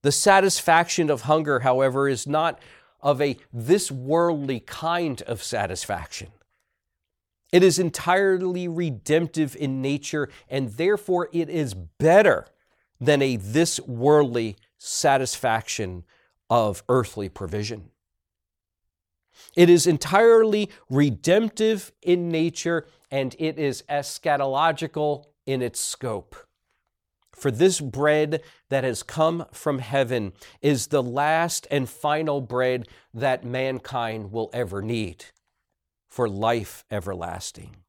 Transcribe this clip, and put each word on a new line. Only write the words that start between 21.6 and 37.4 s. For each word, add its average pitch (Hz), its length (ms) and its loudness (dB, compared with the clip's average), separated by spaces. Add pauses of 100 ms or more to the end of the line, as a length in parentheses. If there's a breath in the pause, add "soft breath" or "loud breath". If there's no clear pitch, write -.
in 175 280 0
nature, 165 560 -2 (240 soft breath)
and 135 280 -4
it 156 200 -4
is 143 300 -4
eschatological 147 1400 -2 (180)
in 135 160 -2
its 120 200 -6
scope. - 560 -8 (960)
For - 180 -4
this 175 300 2
bread 151 600 0 (260 soft breath)
that 135 160 -2
has 123 180 -4
come 165 500 -2
from 139 280 -4
heaven 117 520 -2 (300 loud breath)
is 139 240 0
the 139 160 0
last 151 680 -2
and 135 200 -2
final 151 500 -2
bread 127 480 -2 (240 soft breath)
that 127 320 -2
mankind 120 840 -6
will 110 220 -6
ever 101 280 -6
need 107 460 -6 (840)
for 120 200 -2
life 107 640 -4
everlasting. 90 960 -10